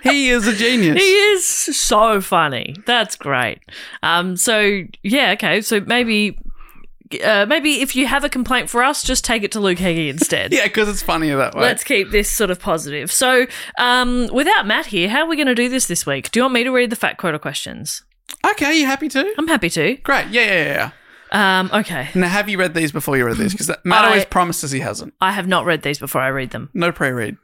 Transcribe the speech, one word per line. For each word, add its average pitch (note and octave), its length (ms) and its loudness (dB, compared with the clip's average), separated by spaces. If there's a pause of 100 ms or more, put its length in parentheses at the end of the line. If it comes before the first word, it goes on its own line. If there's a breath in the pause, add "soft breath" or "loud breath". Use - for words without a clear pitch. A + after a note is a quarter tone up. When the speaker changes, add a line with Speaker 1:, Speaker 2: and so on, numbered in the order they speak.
Speaker 1:
He C4+ 280 2
is A#3+ 160 2
a A#3 80 2
genius. A3+ 480 2
Speaker 2:
He G4 80 6
is G4+ 360 4
so A3 760 2
funny. D3+ 540 -2 (120)
That's A#3+ 300 0
great. B2 440 -2 (420 loud breath)
Um, F3 340 0
so, G#3 460 2 (200)
yeah, A#3 300 2
okay. G3 280 0
So G#3+ 200 0
maybe, A3+ 580 0 (880 soft breath)
uh, G#3 240 4
maybe D4 320 2
if C4 160 -2
you C4+ 100 2
have C#4 180 0
a C#4+ 40 -2
complaint B3+ 400 -2
for A#3+ 140 0
us, C#4+ 200 0
just B3+ 220 -2
take A3+ 180 0
it G3+ 100 -4
to A3 80 -6
Luke F#3+ 180 2
Heggie E3+ 320 0
instead. - 420 -2
Speaker 1:
<laughs> C#4 60 2
Yeah, - 100 2
'cause G#3 200 0
it's G3+ 140 -4
funnier D#3+ 360 0
that B2+ 160 0
way. - 80 0
Speaker 2:
Let's A#3+ 220 2
keep - 260 0
this G3+ 200 2
sort G3+ 200 0
of F3+ 100 -4
positive. D3+ 500 -4
So, B3+ 360 2 (320 loud breath)
um, B3 540 2
without D4 340 2
Matt B3+ 200 0
here, F#3+ 220 0
how B3 140 2
are E4 60 0
we E4 80 0
gonna C4+ 180 2
do A#3+ 140 2
this B3+ 180 -2
this - 180 -4
week? C#3 260 -4
Do A3 100 2
you B3+ 40 4
want C4 100 0
me A#3 100 2
to B3+ 60 -2
read B3 200 2
the A3+ 60 -4
fact - 220 -4
quote E3 160 -2
or D#3 40 -6
questions? - 640 -10 (480)
Speaker 1:
Okay, D#4+ 280 0
you D4 80 2
happy C4+ 220 -2
to? D4 300 -2
Speaker 2:
I'm D#4+ 100 -2
happy C#4+ 220 2
to. E3+ 260 0
Speaker 1:
Great. C4+ 320 0
Yeah, A#3 160 2
yeah, F#3 200 2
yeah, C#3+ 100 -2
yeah. - 160 -2 (720 loud breath)
Speaker 2:
Um, F#3 140 -2
okay. F3+ 400 -2
Speaker 1:
Now, F#3 140 2
have G3+ 200 0
you G3+ 100 -2
read F3+ 160 0
these E3 180 0
before D3 240 -2
you B2+ 100 4
read A#2 100 -2
these? A#2 180 -2
'Cause - 140 -6
that, - 160 -6
Matt G#3+ 200 4
Speaker 2:
I A3+ 40 4
Speaker 1:
always G#3 160 2
promises E3+ 460 -2
he C3+ 100 -2
hasn't. - 400 -8
Speaker 2:
I F#3+ 120 2
have G3 140 -4
not F#3 200 0
read D#3+ 160 0
these C#3+ 160 -4
before C3+ 240 -4
I C3 60 0
read C3+ 220 -4
them. - 240 -12
Speaker 1:
No F3 180 0
pre-read. B2+ 500 -2